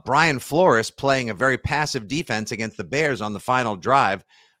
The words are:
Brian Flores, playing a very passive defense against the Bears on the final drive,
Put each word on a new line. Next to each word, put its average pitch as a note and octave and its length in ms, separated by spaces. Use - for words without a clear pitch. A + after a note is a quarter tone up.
Brian D3 320
Flores, C#3 540
playing C3 380
a G#2 40
very B2+ 240
passive C#3+ 480
defense A#2 460
against A2 240
the G2+ 80
Bears C3+ 360
on G#2 120
the G2 80
final B2 340
drive, G2 500